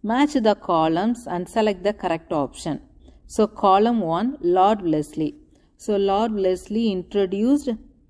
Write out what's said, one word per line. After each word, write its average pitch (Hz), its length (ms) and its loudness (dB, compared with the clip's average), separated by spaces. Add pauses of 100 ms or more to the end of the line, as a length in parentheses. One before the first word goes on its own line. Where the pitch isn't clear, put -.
Match 254 300 0
the 214 220 2
columns 170 720 0
and 175 220 -6
select 208 340 -2
the 202 100 0
correct 165 380 -6
option. 147 500 -4 (460)
So 214 200 0
column 214 540 2
one, 190 380 -2
Lord 185 420 2
Wellesley. 151 540 -2 (420)
So 208 200 -2
Lord 202 360 0
Wellesley 202 580 0
introduced 202 800 0 (400)